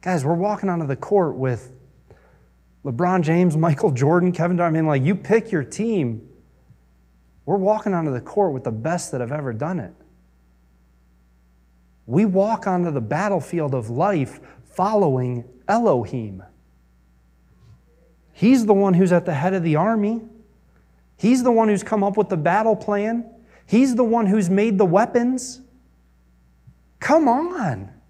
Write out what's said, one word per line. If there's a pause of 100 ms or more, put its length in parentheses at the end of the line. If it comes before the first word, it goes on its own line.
Guys,
we're
walking
onto
the
court
with (1120)
LeBron
James,
Michael
Jordan,
Kevin
Durant.
I
mean,
like,
you
pick
your
team. (1200)
We're
walking
onto
the
court
with
the
best
that
have
ever
done
it. (2000)
We
walk
onto
the
battlefield
of
life (240)
following (220)
Elohim. (1900)
He's
the
one
who's
at
the
head
of
the
army. (960)
He's
the
one
who's
come
up
with
the
battle
plan. (380)
He's
the
one
who's
made
the
weapons. (1400)
Come
on. (200)